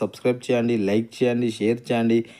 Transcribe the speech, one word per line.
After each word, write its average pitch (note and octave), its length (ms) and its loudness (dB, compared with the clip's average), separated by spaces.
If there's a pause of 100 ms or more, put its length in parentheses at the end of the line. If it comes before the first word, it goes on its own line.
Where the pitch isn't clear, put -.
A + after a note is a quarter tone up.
సబ్స్క్రైబ్ B2 440 -4
చేయండి, A#2+ 300 2 (140)
లైక్ A2 240 0
చేయండి, A#2+ 380 0
షేర్ A2+ 300 0
చేయండి. A#2 380 2 (200)